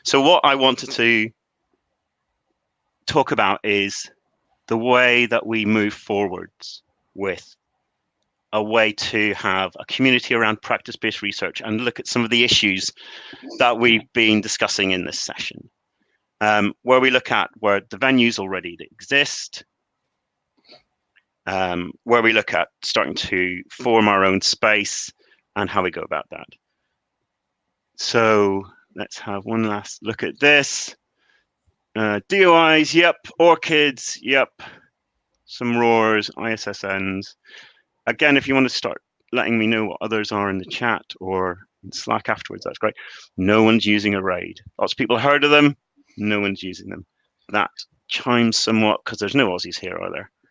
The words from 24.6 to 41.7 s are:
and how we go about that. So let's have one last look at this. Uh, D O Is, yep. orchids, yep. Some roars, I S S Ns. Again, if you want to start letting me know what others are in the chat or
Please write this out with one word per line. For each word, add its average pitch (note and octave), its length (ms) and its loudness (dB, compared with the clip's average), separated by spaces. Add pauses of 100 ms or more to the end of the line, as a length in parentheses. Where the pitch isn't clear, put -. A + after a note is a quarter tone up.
and G2+ 120 -4
how G2 140 -2
we F2+ 80 -2
go E2+ 120 -10
about - 280 -8
that. - 160 -18 (1500)
So G#2 680 2 (320)
let's - 220 -14
have G2 260 -10
one A2+ 200 -4
last G#2 380 -8
look A2 200 -8
at - 180 -8
this. C#3+ 560 2 (1000)
Uh, G#2+ 220 0 (100)
D G3 160 4
O E3 260 6
Is, D#3 220 4
yep. E3+ 240 4 (220)
orchids, D#3 840 2
yep. C3 300 0 (920)
Some A#2+ 320 -4
roars, A2+ 600 4
I A2+ 160 -4
S A2 140 -8
S G#2 180 -10
Ns. F#2+ 520 -6 (720)
Again, C#3+ 300 2
if B2+ 120 0
you C3+ 60 0
want C3+ 140 2
to A#2+ 60 -6
start - 260 -6 (300)
letting A#2 260 -2
me A2 120 0
know A2 160 0
what F#2+ 160 -8
others G#2+ 320 -4
are G2+ 180 -2
in F#2+ 80 -4
the F#2 60 -8
chat A#2 400 -4 (160)
or F#2 360 -4 (280)